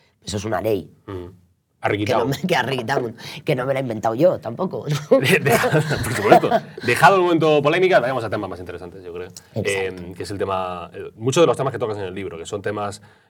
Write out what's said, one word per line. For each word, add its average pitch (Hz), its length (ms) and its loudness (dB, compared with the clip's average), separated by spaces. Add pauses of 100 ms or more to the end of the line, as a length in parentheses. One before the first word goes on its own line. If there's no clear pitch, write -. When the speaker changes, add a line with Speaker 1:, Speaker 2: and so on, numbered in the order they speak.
(220)
Speaker 1:
Eso - 140 -8
es 101 80 -6
una 104 160 -2
ley. 98 320 -2 (160)
Speaker 2:
Ujú. 92 240 -12 (480)
Speaker 1:
Que - 60 -6
Speaker 2:
Arriquitao. 107 320 0
Speaker 1:
no 95 80 0
me, 139 100 -2
que 170 200 -2
arriquitao, 123 560 -2 (320)
que 156 100 0
no 127 100 -2
me 135 80 -2
la 135 60 0
he 135 40 -2
inventado 113 340 -2
yo 147 240 2
tampoco, 117 480 -6
¿no? 151 300 2
Speaker 2:
<laughs> - 20 4
De-, 170 180 4
deja-, 233 320 2 (320)
por 110 100 -4
supuesto. - 380 6 (320)
Dejado 165 340 6
el 185 60 4
momento 160 400 4
polémica, 175 380 4
vayamos 123 240 -2
a 104 60 -6
temas 101 200 -4
más 87 80 -10
interesantes, 90 460 -14
yo 87 100 -12
creo. 90 140 -10 (260)
Speaker 1:
Exacto. 95 480 -4
Speaker 2:
Em, 87 100 -12
que 92 120 -12
es 87 80 -12
el 98 60 -8
tema, 92 540 -4
eh, 92 220 -14
muchos 131 260 0
de 165 60 8
los 123 100 2
temas 135 160 -4
que 110 60 -10
tocas 107 180 -4
en 104 60 -8
el 92 120 -8
libro, 92 220 -10
que 82 100 -14
son 101 160 -8
temas, 104 380 -6 (300)